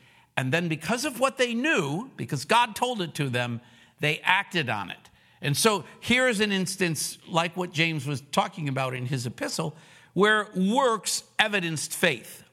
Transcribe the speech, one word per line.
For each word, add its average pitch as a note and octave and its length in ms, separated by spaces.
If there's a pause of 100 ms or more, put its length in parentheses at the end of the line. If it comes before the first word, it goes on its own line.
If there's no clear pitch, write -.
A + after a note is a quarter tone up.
(360)
And C3 160
then E3+ 160
because G3 380
of B3 140
what C4 180
they B3 160
knew, A#3 640
because C3 260
God A#3 320
told B3 260
it E3 140
to C#3+ 140
them, A#2+ 320 (400)
they D3+ 180
acted F3+ 500
on G2+ 200
it. - 200 (320)
And C#3 140
so G3+ 300 (160)
here B3+ 260
is A3 140
an G#3 100
instance F3+ 760
like E3+ 280
what F3+ 160
James D#3 340
was C#3 160 (100)
talking F3+ 360
about C3 260
in B2+ 120
his B2 200
epistle, E3 520 (360)
where G#3 420
works G#3+ 680 (140)
evidenced F#3 560
faith. C3+ 580